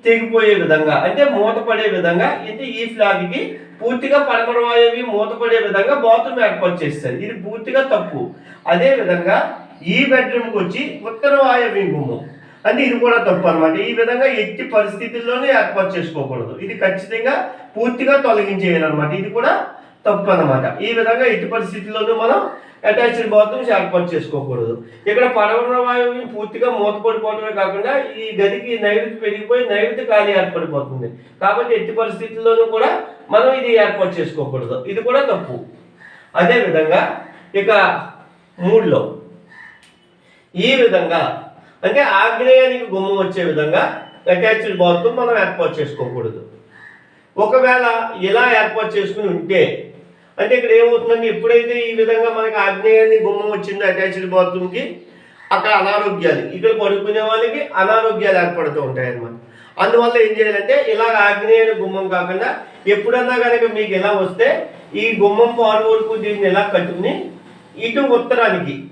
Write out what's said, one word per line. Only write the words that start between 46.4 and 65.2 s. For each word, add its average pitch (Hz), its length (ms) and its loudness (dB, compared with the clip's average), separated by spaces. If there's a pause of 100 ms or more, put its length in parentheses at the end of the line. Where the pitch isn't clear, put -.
ఒకవేళ 247 760 2 (100)
ఇలా 214 440 2
ఏర్పాటు 214 340 -4
చేసుకుని 196 300 -4
ఉంటే 170 600 -2 (500)
అంటే 220 160 2
ఇక్కడ 226 160 0
ఏమవుతుందంటే, 233 540 4
ఎప్పుడైతే 233 480 0 (160)
ఈ 226 40 -8
విధంగా 226 360 2
మనకి 220 260 -4
ఆగ్నేయాన్ని 220 600 4
గుమ్మం 208 340 0
వచ్చిందో 196 360 -4
అటాచ్డ్ 185 480 -2
బాత్రూమ్‌కి, 180 500 0 (680)
అక్కడ 202 180 0
అనారోగ్యాలు, 196 720 0 (140)
ఇక్కడ 220 160 2 (100)
పడుకునే 202 380 0
వాళ్ళకి 226 400 0 (220)
అనారోగ్యాలు 202 560 2
ఏర్పడుతూ 170 420 -2
ఉంటాయి 127 280 -4
అన్నమాట. 117 280 -10 (460)
అందువల్ల 233 400 4
ఏం 214 160 2
చేయాలంటే, 214 500 2
ఇలా 220 160 2
ఆగ్నేయాన్ని 220 800 4
గుమ్మం 190 260 -4
కాకుండా 185 520 -4 (260)
ఎప్పుడన్నా 240 520 2
కనుక 233 340 2
మీకు 208 200 -2
ఇలా 196 200 0
వస్తే, 202 580 0 (240)
ఈ 220 280 -2